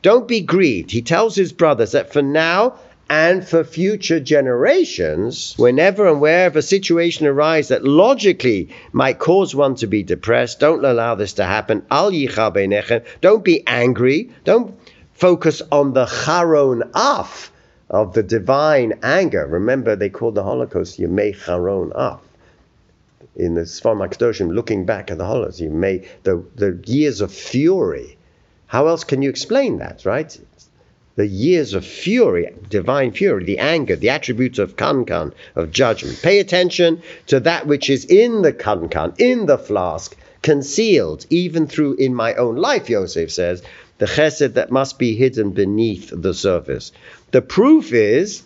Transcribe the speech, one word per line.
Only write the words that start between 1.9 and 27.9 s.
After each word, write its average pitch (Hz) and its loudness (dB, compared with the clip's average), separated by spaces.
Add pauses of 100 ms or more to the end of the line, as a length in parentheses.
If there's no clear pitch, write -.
that - 0
for 147 2
now 165 2 (360)
and 170 2
for 165 2
future 170 -2 (540)
generations, 92 -2
whenever 180 4
and 147 4
wherever 160 4
a - 2
situation 170 0
arises 151 2
that 135 0
logically 151 2 (220)
might 131 0
cause 180 2
one 135 2
to 117 -6
be 101 -2
depressed, 117 -2
don't 147 2
allow 117 0
this 98 -6
to 101 -2
happen. 107 -2
Al 170 2
yichar 113 -2
beinechem. 101 0 (180)
Don't 208 4
be 170 2
angry. 123 0 (140)
Don't 214 0 (360)
focus 175 2 (100)
on 143 2
the 123 2
charon 151 0 (140)
af - -4 (380)
of 98 0
the 110 2
divine 123 0 (100)
anger. 123 0
Remember, 107 -2
they 98 -4
called 110 -6
the 98 -2
Holocaust 101 -6
Yemei 95 -2
Charon 87 -4
Af. 127 -6 (1160)
In 85 -2
the 85 -2
Sfarim 98 -4
HaKadoshim, 98 -2
looking 104 -4
back 101 -6
at 82 -8
the 90 -6
Holocaust, 110 -6
Yemei, 87 -4 (180)
the, 87 -2 (120)
the 98 -4
years 131 -2
of 95 -4
fury. 127 -2 (520)